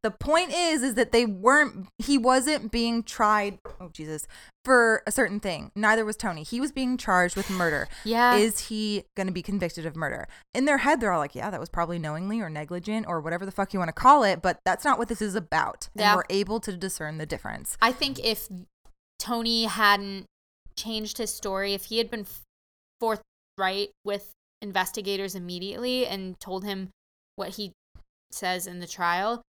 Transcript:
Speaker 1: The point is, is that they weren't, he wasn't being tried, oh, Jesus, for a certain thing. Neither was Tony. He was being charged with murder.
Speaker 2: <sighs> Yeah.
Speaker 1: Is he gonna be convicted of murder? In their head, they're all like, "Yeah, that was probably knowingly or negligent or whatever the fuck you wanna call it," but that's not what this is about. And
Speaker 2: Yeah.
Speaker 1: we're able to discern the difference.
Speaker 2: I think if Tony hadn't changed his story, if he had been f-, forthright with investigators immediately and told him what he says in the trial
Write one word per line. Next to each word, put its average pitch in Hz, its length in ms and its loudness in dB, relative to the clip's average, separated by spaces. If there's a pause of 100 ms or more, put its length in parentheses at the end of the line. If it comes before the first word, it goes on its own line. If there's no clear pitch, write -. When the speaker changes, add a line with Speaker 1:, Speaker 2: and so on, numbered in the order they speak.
Speaker 1:
The 220 80 0
point 311 420 2
is, 320 300 2
is 254 120 -2
that 226 180 2
they 240 120 6
weren't, 214 640 4 (120)
he 277 200 4
wasn't 254 540 4
being 233 320 0
tried, 208 540 0 (220)
oh, 175 120 -14
Jesus, 156 340 -10 (380)
for 240 420 6
a 208 60 -2
certain 208 260 0
thing. - 380 -6
Neither 220 280 4
was 214 120 -4
Tony. 170 260 -6
He 233 180 -6
was 277 120 -2
being 254 240 -2
charged 180 400 2
with 190 120 -4
murder. 165 380 0 (100)
Speaker 2:
<sighs> - 80 -16
Yeah. 240 300 4
Speaker 1:
Is 214 240 4 (120)
he 214 340 -2 (120)
gonna 185 140 -2
be 175 120 -4
convicted 175 440 -4
of 156 80 -6
murder? 151 320 -4 (260)
In 254 120 2
their 277 140 4
head, 285 220 4
they're 208 120 2
all 165 80 2
like, 143 160 -4
"Yeah, 196 140 -6
that 156 100 -8
was 165 80 -10
probably 170 320 -2
knowingly 175 400 -4
or 175 100 -6
negligent 175 560 -4
or 165 140 -2
whatever 170 260 -4
the 190 60 -8
fuck 196 200 -4
you 196 60 -2
wanna 165 140 -2
call 269 320 8
it," 180 180 2
but 180 220 0
that's - 200 0
not 277 140 2
what 233 80 -2
this 220 160 -4
is 202 140 -4
about. - 580 -2
And 208 60 -8
Speaker 2:
Yeah. 208 160 6
Speaker 1:
we're 180 120 0
able 202 300 0
to 196 180 -6
discern 160 420 -6
the 156 80 -6
difference. - 540 -8
Speaker 2:
I 254 120 4
think 269 260 -4
if - 300 -4 (720)
Tony 226 460 0
hadn't 202 600 2 (500)
changed 214 420 -6
his 220 140 -4
story, 196 400 -4
if 196 120 -4
he 220 140 -4
had 226 120 -2
been 220 120 -8
f-, - 200 -14 (580)
forthright 202 920 -4 (140)
with 202 260 -6 (320)
investigators 196 720 -4
immediately 196 720 -4
and 190 340 -8
told 190 240 -8
him 190 240 -6 (480)
what 185 140 -6
he 196 220 -10 (600)
says 180 340 -4
in 175 140 -12
the 175 60 -10
trial 185 640 -2